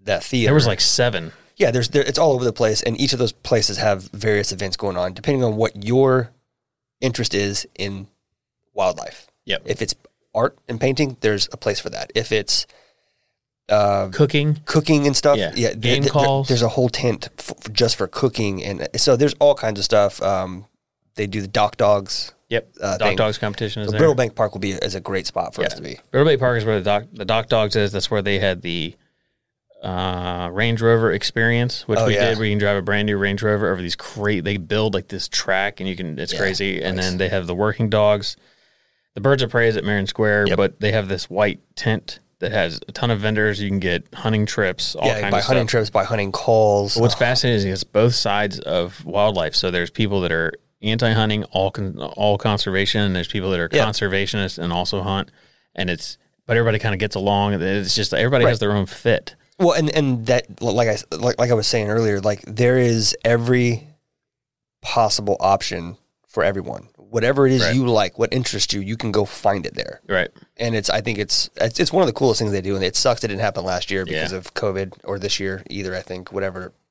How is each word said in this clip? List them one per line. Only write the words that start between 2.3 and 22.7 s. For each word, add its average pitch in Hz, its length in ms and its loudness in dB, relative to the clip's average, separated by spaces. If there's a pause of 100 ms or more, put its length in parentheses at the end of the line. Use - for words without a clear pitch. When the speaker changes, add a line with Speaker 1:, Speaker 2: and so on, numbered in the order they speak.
Speaker 1:
over 123 100 0
the 120 100 2
place, 110 280 2
and 110 180 -2
each 135 140 0
of 123 60 -2
those 117 120 0
places 104 460 0
have 101 340 0
various 104 400 0
events 95 240 -6
going 95 220 -4
on, 90 160 -2
depending 131 320 -2
on 107 100 0
what 107 300 -2
your 127 460 4 (680)
interest 120 340 -2
is 101 320 -2 (100)
in 98 320 -8 (640)
wildlife. - 540 -4 (180)
Speaker 2:
Yep. - 200 -6
Speaker 1:
If - 160 -4
it's 110 120 -2 (400)
art 120 240 0 (120)
and 113 100 -8
painting, 135 400 0
there's 107 320 0
a - 60 -10
place - 240 -4
for - 80 -10
that. - 260 -10
If 113 160 -2
it's, - 340 0 (1040)
uh, 101 420 2
Speaker 2:
Cooking. 147 540 2
Speaker 1:
cooking 151 400 4
and 139 100 2
stuff, 143 220 4
Speaker 2:
Yeah. 90 180 0
Speaker 1:
yeah, 113 140 0
th-, 110 120 -6
Speaker 2:
Game 127 220 2
Speaker 1:
th-, 139 80 2
Speaker 2:
calls. 139 360 2
Speaker 1:
there's 123 160 2
a 117 60 2
whole 127 200 2
tent - 480 -2
f-, - 160 -10 (120)
f-, 107 80 -12
just 113 240 0
for 95 100 -2
cooking, 107 560 -2
and 95 320 -6
so 127 200 4
there's 135 240 2
all 143 160 6
kinds 107 240 -4
of 98 60 -2
stuff. 101 360 2
Um, 95 440 -4 (500)
they 107 120 -2
do 101 140 -4
the 98 60 -6
Dock 107 300 0
Dogs. 101 560 0 (160)
Speaker 2:
Yep. 113 200 -2 (120)